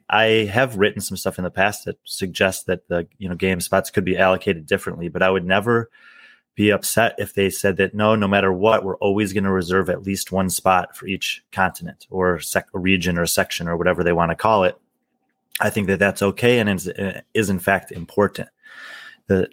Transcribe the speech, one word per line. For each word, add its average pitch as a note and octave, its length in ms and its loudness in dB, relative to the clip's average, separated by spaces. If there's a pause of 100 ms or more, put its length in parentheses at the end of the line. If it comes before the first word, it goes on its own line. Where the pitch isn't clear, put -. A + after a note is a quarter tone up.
I A2 160 4 (200)
have A#2 320 0
written G#2 240 2
some F#2+ 160 -8
stuff - 200 -6
in F#2 60 -4
the F2+ 80 -4
past G2+ 320 0
that - 220 -10
suggests F#2+ 600 -2
that F2+ 220 -4
the, F2 200 -2 (100)
you G2 100 -10
know, F2+ 80 -6
game F#2 240 0
spots F#2+ 300 -2
could F#2+ 160 -2
be F2+ 120 -2
allocated F#2 480 2
differently, F2 440 -4
but F2 140 -2
I F#2+ 60 4
would F#2+ 160 0
never A2+ 440 2 (640)
be G#2 160 4
upset G#2+ 460 2
if - 180 -6
they G2 140 2
said F#2+ 280 0
that, F#2+ 160 0
"No, G#2+ 220 4
no G#2 120 0
matter F#2+ 240 4
what, G2 320 2
we're F#2+ 140 -6
always G2+ 340 0
gonna G2 200 0
reserve F#2 380 0
at F2 140 -2
least G2 300 -6
one F#2 160 0
spot F2+ 440 0
for - 140 -16
each - 340 -6 (120)
continent F2+ 560 -4
or F2+ 320 -2
sec-, - 320 -4
region F2+ 440 0
or E2+ 80 0
section E2+ 440 -4
or E2+ 80 -4
whatever F2 260 0
they F2 80 2
wanna E2+ 240 2
call G#2+ 300 2
it." F2+ 120 -2 (840)
I G#2+ 80 0
think G2+ 180 -2
that F#2+ 120 0
that's G2 220 0
okay A#2+ 380 2
and G#2+ 100 0
is, F#2+ 220 -2 (420)
is G#2+ 160 0
in F#2+ 100 0
fact G2 340 0
important. - 560 -2 (800)
The F#2+ 260 2